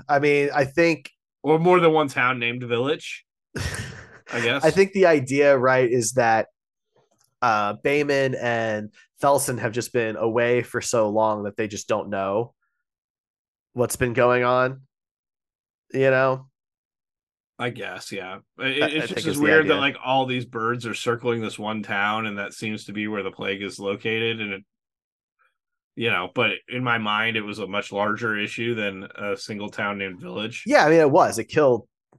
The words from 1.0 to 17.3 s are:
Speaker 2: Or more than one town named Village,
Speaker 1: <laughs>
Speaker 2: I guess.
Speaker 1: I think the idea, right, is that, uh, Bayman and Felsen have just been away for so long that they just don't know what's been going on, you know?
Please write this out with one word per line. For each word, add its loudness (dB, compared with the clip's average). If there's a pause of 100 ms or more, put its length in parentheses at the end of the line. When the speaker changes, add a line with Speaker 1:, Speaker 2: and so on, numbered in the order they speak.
Speaker 2:
Or 4
more 6
than 6
one 4
town 0
named -4
Village, -4 (160)
Speaker 1:
<laughs> -16
Speaker 2:
I -8
guess. 0
Speaker 1:
I 6
think 2
the 4
idea, 4
right, 4
is 0
that, 2 (920)
uh, 0
Bayman 0
and -4 (300)
Felsen 2
have -4
just -6
been -2
away 2
for -6
so 0
long 0
that -8
they -4
just -10
don't -2
know -4 (1200)
what's 0
been -2
going 4
on, 0 (1120)
you 4
know? 0 (1120)